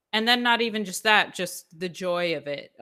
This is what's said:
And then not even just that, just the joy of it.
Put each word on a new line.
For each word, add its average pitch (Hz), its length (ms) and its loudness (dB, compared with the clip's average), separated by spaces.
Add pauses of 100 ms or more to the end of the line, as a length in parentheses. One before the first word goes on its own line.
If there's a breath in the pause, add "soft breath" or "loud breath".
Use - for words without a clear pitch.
(120)
And 220 160 0
then 247 160 4
not 233 180 4
even 214 220 -2
just 185 180 -8
that, 208 320 4
just - 440 -8
the 180 100 -6
joy 175 480 -2
of 143 100 -8
it. 143 240 -8 (120)